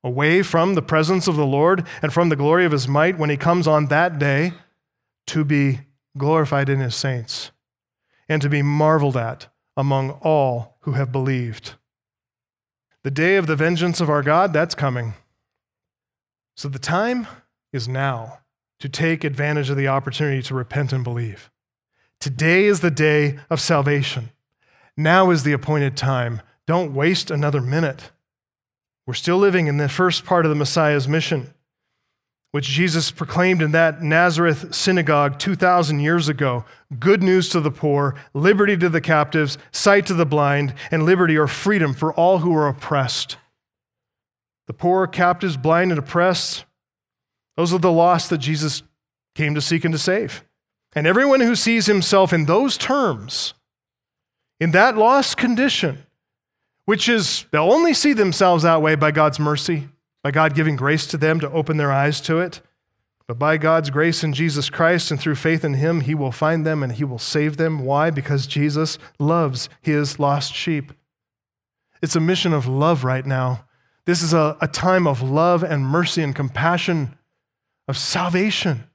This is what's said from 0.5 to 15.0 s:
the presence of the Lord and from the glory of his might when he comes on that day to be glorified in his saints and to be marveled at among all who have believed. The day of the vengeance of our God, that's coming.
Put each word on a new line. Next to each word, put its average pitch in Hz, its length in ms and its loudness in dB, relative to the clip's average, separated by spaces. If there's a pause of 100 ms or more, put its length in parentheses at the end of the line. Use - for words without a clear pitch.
the 156 60 0
presence 165 480 0
of 156 80 0
the 147 80 2
Lord 165 420 0 (140)
and 147 100 -2
from 170 160 2
the 156 80 2
glory 156 300 2
of 151 80 2
his 131 160 -2
might 160 280 2
when 151 120 -2
he 143 80 0
comes 170 320 0
on 151 160 2
that 156 340 0
day 143 320 0 (760)
to 156 180 -2
be 139 340 0 (380)
glorified 143 500 0
in 135 140 0
his 120 120 -4
saints - 580 -8 (760)
and 156 140 0
to 143 80 0
be 147 120 0
marveled 147 540 2
at 120 320 -6 (300)
among 135 340 -2 (120)
all 135 580 0
who 151 100 -6
have 131 180 -2
believed. 127 680 -4 (1300)
The 139 80 -4
day 165 260 2
of 175 100 0
the 156 80 0
vengeance 170 460 0
of 156 80 0
our 147 120 0
God, 160 300 2
that's 156 240 -2
coming. 123 380 -4 (1400)